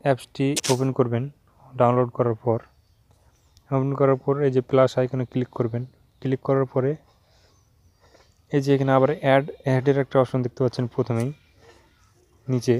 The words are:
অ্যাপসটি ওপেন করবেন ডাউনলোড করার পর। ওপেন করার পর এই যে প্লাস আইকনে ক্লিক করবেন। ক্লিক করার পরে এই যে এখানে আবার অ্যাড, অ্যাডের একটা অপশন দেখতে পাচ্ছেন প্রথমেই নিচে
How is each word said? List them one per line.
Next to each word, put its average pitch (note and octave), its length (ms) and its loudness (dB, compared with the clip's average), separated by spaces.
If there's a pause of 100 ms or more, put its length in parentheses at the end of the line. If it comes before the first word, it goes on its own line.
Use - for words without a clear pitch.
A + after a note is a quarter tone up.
অ্যাপসটি C#3 420 -2 (280)
ওপেন C3 240 0
করবেন A#2+ 260 0 (560)
ডাউনলোড B2 380 2
করার A#2 280 -2
পর। A#2 140 0 (1160)
ওপেন C3+ 240 0
করার C3+ 240 4
পর C#3 100 0 (140)
এই C3 80 0
যে B2+ 140 2
প্লাস C3 300 4
আইকনে B2+ 320 -2
ক্লিক B2 260 -4
করবেন। A#2 260 -4 (380)
ক্লিক C3 260 -4
করার C3+ 260 0
পরে C3+ 180 0 (1600)
এই D3 120 0
যে C#3 120 -2
এখানে C3+ 220 0
আবার C3 120 4 (140)
অ্যাড, C#3 220 4 (200)
অ্যাডের C3 380 2
একটা - 180 -4
অপশন B2+ 240 -2
দেখতে - 180 -8
পাচ্ছেন B2 300 -2
প্রথমেই A#2+ 360 -2 (1160)
নিচে B2+ 320 0